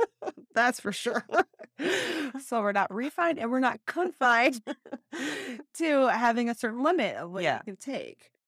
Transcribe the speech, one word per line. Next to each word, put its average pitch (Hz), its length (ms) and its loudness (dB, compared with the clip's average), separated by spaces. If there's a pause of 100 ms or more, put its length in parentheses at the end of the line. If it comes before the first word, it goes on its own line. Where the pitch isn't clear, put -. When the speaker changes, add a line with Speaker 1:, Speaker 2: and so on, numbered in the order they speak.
(120)
Speaker 1:
<laughs> - 440 -12
That's 240 240 2
for 202 120 -4
sure. 233 400 -4
<laughs> - 60 2 (1120)
So 233 140 0
we're 202 100 0
not 196 220 0
refined 302 460 -2
and 233 120 -2
we're 254 80 0
not 247 260 0
confined 254 760 2 (600)
<laughs> 269 540 -8
to 285 320 4
having 233 420 2
a 233 60 -2
certain 233 280 -4
limit 277 340 2
of 165 140 -8
what 185 120 -6
you 160 60 4
Speaker 2:
Yeah. 120 100 2
Speaker 1:
can 202 180 -10
take. - 540 -10 (160)